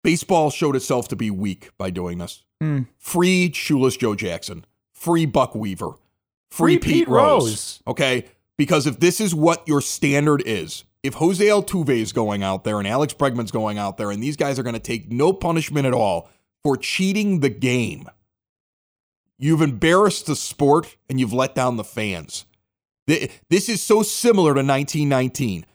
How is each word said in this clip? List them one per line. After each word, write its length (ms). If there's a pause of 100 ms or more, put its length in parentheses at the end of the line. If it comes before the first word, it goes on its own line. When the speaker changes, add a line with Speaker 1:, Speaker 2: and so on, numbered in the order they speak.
Speaker 1:
baseball 460
showed 260
itself 340
to 60
be 140
weak 480
by 140
doing 260
this. 260 (200)
Speaker 2:
Mm. 240 (100)
Speaker 1:
Free 540
Shoeless 460
Joe 180
Jackson. 500 (260)
Free 360
Buck 260
Weaver. 380 (600)
Free 220
Speaker 2:
Free 60
Speaker 1:
Pete 140
Speaker 2:
Pete 140
Speaker 1:
Rose. 360
Speaker 2:
Rose. 440
Speaker 1:
Okay? 380 (320)
Because 280
if 140
this 220
is 120
what 320
your 140
standard 680
is, 380 (180)
if 120
Jose 300
Altuve 460
is 220
going 320
out 220
there 120
and 100
Alex 260
Bregman's 380
going 260
out 180
there 160
and 100
these 140
guys 240
are 40
gonna 140
take 320
no 220
punishment 560
at 60
all 360 (320)
for 140
cheating 640
the 100
game, 600 (1300)
you've 220
embarrassed 640
the 100
sport 640 (120)
and 120
you've 120
let 220
down 220
the 80
fans. 600 (640)
Th-, 240 (180)
this 200
is 120
so 220
similar 500
to 80
nineteen 460
nineteen. 680